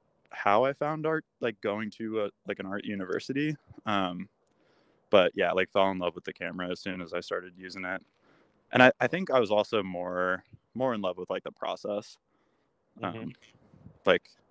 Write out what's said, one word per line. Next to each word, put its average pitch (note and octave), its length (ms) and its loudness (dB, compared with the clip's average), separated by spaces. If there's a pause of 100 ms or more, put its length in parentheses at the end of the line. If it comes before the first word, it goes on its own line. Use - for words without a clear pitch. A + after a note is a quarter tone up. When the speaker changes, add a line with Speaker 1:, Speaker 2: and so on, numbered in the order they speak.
(300)
Speaker 1:
how G#2+ 340 2
I C3+ 80 0
found D#3 340 -4
art, D#3+ 180 -2 (160)
like, A#2 200 -4
going G#2 320 -4
to A2 320 -4
a, G2+ 60 -4 (160)
like, G2+ 120 -4
an G2 80 -8
art G2 180 -6
university. G#2+ 720 -4 (300)
Um, F#2+ 420 -2 (800)
but F#2 240 8
yeah, F2 180 2
like, F#2 180 0
fell G2 200 4
in F#2 80 -4
love F2 160 -2
with F2+ 100 -16
the F#2 80 -8
camera F2+ 380 -6
as F2+ 100 -6
soon F#2 220 -6
as E2+ 100 -12
I F2 80 -4
started F2+ 360 -8
using F#2 280 -12
it. F#2 180 -6 (680)
And B2 100 6
I, B2+ 180 10
I B2+ 80 4
think F3+ 220 -4
I C3 100 4
was G2+ 100 2
also G#2 320 2
more, F2+ 600 -2 (300)
more B2 200 -2
in G2+ 80 -6
love F2+ 160 -2
with, F2+ 120 -8
like, F#2 140 -4
the - 80 -8
process, - 680 -6 (840)
Speaker 2:
Mm-hmm. A2+ 240 -6
Speaker 1:
um, - 80 -10 (720)
like, F#2 240 2 (200)